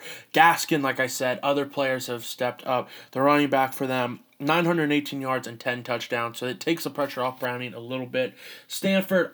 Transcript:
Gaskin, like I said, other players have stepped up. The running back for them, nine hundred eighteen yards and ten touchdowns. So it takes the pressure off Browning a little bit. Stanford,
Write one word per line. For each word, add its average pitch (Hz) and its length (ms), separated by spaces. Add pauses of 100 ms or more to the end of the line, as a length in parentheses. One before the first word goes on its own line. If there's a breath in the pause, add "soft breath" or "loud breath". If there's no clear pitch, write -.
(340 loud breath)
Gaskin, 160 480
like 135 180
I 131 60
said, 127 380
other 143 240
players 131 400
have 120 180
stepped - 400
up. 123 240 (220 loud breath)
The 131 100
running 147 300
back 131 220
for 139 120
them, 127 360 (180)
nine 160 260
hundred 165 260
eighteen 143 300
yards 131 240
and 117 140
ten 123 240
touchdowns. 117 560
So 127 80
it 127 120
takes 165 260
the 147 40
pressure 139 320
off 127 180
Browning 123 360
a 117 40
little 127 280
bit. 127 260 (340 loud breath)
Stanford, 190 680